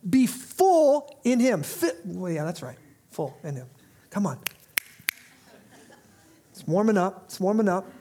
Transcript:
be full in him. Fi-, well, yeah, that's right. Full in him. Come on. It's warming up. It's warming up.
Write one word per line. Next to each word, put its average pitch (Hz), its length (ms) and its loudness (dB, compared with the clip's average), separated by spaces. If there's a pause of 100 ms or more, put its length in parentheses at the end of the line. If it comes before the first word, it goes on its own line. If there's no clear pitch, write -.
be 247 200 4
full 311 960 2
in 247 160 2
him. 233 240 2
Fi-, - 260 -4 (160)
well, 180 260 -6
yeah, 151 120 -4
that's 165 180 -8
right. 127 160 -14 (320)
Full 139 340 -8
in 147 120 -8
him. 127 120 -14 (440)
Come 202 160 -2
on. 131 100 -6 (2250)
It's - 160 -14
warming 208 300 2
up. 190 280 -2
It's - 140 -18
warming 208 300 2
up. 185 320 -4